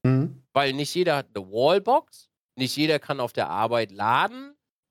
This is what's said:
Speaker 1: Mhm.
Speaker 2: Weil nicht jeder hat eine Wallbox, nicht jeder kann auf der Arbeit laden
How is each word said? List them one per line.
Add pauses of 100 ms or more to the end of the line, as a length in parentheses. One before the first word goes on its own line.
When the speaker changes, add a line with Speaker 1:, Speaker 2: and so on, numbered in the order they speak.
Speaker 1:
Mhm. (100)
Speaker 2:
Weil
nicht
jeder
hat
eine
Wallbox, (260)
nicht
jeder
kann
auf
der
Arbeit
laden (360)